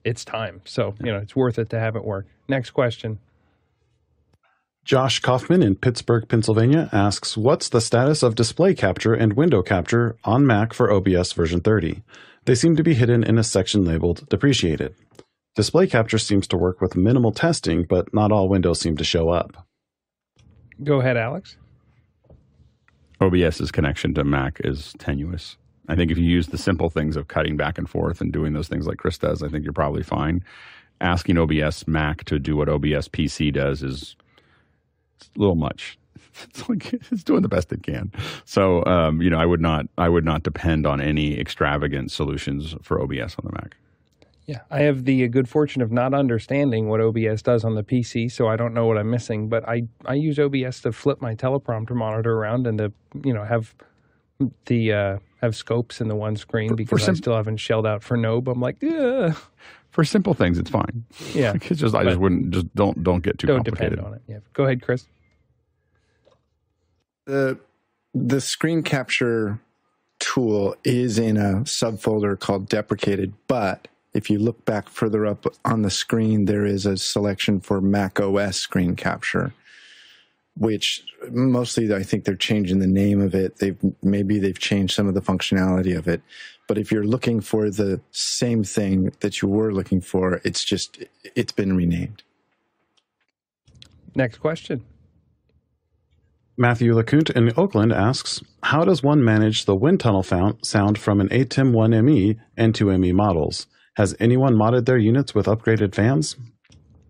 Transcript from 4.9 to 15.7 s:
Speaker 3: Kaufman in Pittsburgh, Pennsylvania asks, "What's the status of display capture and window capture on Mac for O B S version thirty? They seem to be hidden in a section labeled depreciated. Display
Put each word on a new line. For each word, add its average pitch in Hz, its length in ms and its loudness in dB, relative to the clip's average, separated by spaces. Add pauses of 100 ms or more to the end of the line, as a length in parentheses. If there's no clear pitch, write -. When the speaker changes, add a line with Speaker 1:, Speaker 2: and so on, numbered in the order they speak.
Speaker 3:
Kaufman 147 420 2
in 98 140 4
Pittsburgh, 120 500 0
Pennsylvania 113 640 2
asks, 101 460 -2
"What's 127 320 2
the 117 140 2
status 131 400 2
of 120 120 4
display 156 400 2
capture 104 380 0
and 110 220 2
window 117 280 4
capture 113 600 0
on 127 220 4
Mac 110 260 2
for 113 180 2
O 101 100 4
B 92 140 2
S 90 180 2
version 85 280 0
thirty? 98 420 0 (440)
They 131 80 6
seem 156 220 2
to 160 60 2
be 160 120 2
hidden 117 280 4
in 110 160 2
a 113 60 2
section 101 400 0
labeled 82 460 0
depreciated. 90 640 0 (600)
Display 156 320 2